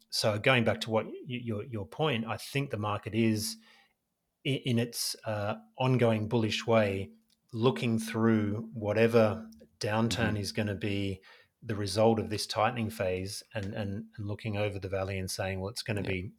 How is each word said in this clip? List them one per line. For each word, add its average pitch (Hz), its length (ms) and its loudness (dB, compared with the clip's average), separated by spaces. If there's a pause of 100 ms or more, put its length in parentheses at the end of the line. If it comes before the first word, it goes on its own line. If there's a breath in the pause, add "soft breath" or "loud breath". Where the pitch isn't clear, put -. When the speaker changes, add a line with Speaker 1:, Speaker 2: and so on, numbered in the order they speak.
Speaker 1:
so 107 280 0
going 123 280 4
back 104 160 0
to 110 100 -6
what 110 140 2
y-, 240 80 -12 (140)
your, 117 360 -6
your 110 220 -8
point, 127 420 -2
I 107 80 -4
think - 340 -4
the 110 80 -6
market 104 380 -4
is 110 400 2 (880 soft breath)
i-, 143 40 -2 (160)
in 120 120 2
its, - 380 -2 (100)
uh, 107 300 -2 (220)
ongoing 117 500 4
bullish 110 400 0
way, 101 440 2 (420)
looking 117 440 2
through 110 760 2
whatever 110 720 4 (320)
downturn 110 540 2
Speaker 2:
Mm-hmm. 104 40 0
Speaker 1:
is 98 140 -4
gonna 104 240 -2
be 98 460 -2 (420 loud breath)
the 113 120 -4
result 107 440 4
of 92 100 -2
this 104 180 -4
tightening 113 420 0
phase, 92 540 -4 (100)
and, 101 200 -6
and, 101 320 -6 (100)
and 104 120 -8
looking 104 300 -6
over 101 220 -2
the 95 80 -8
valley 95 300 -2
and 92 120 -4
saying, 95 300 -4
"Well, 95 100 -4
it's - 120 -10
gonna 104 200 -2
Speaker 2:
Yep. 95 80 -4
Speaker 1:
be 92 300 -4